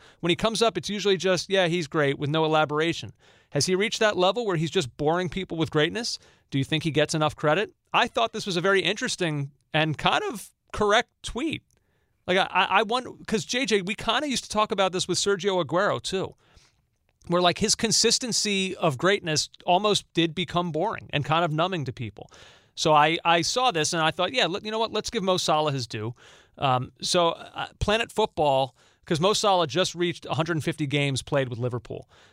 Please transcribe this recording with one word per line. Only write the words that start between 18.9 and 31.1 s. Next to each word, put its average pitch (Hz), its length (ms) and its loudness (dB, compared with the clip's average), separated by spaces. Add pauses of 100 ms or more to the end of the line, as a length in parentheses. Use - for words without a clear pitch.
greatness 165 500 0 (160)
almost 196 480 2
did 165 220 0
become 175 380 -2
boring 170 380 -4
and 143 140 -2
kind 165 200 2
of 156 80 0
numbing 165 320 0
to - 80 -6
people. - 360 -12 (460)
So - 180 2
I, 151 320 6
I 170 180 4
saw 254 280 0
this 160 240 0
and 165 80 0
I 156 80 4
thought, 185 240 -2
"Yeah, 240 120 2
let, 190 180 -6
you 214 60 -8
know 220 80 -4
what? 226 140 -2
Let's 208 160 -4
give 226 140 -4
Mo 185 160 2
Salah 151 340 2
his 131 140 -4
due." 110 280 -8 (440)
Um, 127 420 0
so, 175 300 2
uh, - 380 -8 (100)
Planet 226 340 0
Football, 143 600 0 (320)
'cause 165 140 0
Mo 190 120 4
Salah 190 360 2
just 165 260 -2
reached 175 320 -4
a 135 80 -6
hundred 156 280 -2
fifty 156 240 -4
games 139 360 0